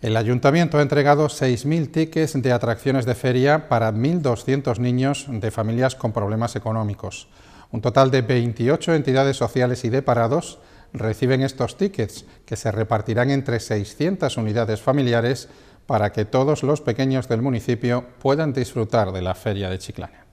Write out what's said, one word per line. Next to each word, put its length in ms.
El 140
ayuntamiento 600
ha 40
entregado 460
seis 360
mil 260
tickets 520
de 100
atracciones 540
de 80
feria 540
para 240
mil 280
doscientos 600
niños 480
de 240
familias 420
con 180
problemas 440
económicos. 720
Un 120
total 280
de 120
veintiocho 720
entidades 420
sociales 480
y 60
de 120
parados 560
reciben 480
estos 360
tickets, 500
que 120
se 160
repartirán 580
entre 300
seiscientas 760
unidades 460
familiares 680
para 240
que 140
todos 400
los 160
pequeños 480
del 120
municipio 640
puedan 320
disfrutar 600
de 100
la 140
Feria 340
de 80
Chiclana. 400